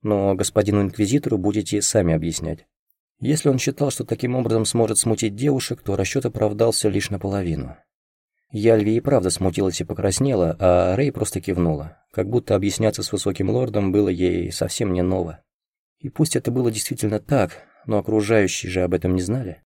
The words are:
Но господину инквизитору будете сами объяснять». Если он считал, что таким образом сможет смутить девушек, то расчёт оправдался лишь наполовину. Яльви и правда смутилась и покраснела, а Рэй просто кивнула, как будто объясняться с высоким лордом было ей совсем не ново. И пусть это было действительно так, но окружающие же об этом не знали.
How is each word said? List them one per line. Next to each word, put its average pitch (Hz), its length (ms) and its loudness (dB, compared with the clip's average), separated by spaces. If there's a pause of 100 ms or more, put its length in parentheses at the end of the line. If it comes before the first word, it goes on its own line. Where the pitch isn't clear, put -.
Но 98 320 2
господину 101 480 2
инквизитору 107 560 0
будете 101 420 -2
сами 90 320 2
объяснять». 80 540 -4 (520)
Если 151 300 0
он 131 80 2
считал, 135 320 -2
что 120 160 -6
таким 123 300 -4
образом 113 280 0
сможет 113 360 0
смутить 107 360 0
девушек, 131 460 -2
то 98 140 -2
расчёт 98 300 -2
оправдался 113 640 2
лишь 101 220 0
наполовину. 90 680 -4 (760)
Яльви 107 440 4
и 117 40 2
правда 110 320 2
смутилась 92 500 0
и - 20 -4
покраснела, 95 760 0
а 90 360 4
Рэй 139 160 0
просто - 300 -4
кивнула, 82 560 -2 (140)
как 98 180 -4
будто 120 240 0
объясняться 101 480 0
с - 100 -6
высоким 95 380 -2
лордом 104 420 0
было 101 180 4
ей 90 420 0
совсем - 420 -4
не 90 80 2
ново. 90 400 -2 (560)
И 139 120 -10
пусть - 260 0
это 123 160 -2
было 123 180 0
действительно 107 500 -4
так, 113 440 -2 (240)
но 110 100 0
окружающие 104 760 2
же 92 120 0
об 90 100 0
этом 92 220 0
не 92 60 0
знали. 101 480 -6